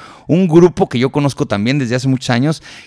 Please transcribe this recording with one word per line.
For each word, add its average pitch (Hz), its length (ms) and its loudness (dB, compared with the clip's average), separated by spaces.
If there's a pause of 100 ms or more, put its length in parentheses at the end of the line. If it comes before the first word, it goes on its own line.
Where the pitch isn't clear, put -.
(260)
un 180 220 2
grupo 170 400 4
que 123 100 -4
yo 131 120 0
conozco 143 360 -2
también 110 320 -2
desde 120 160 -4
hace 127 140 -2
muchos 131 220 -2
años 135 340 -2 (220)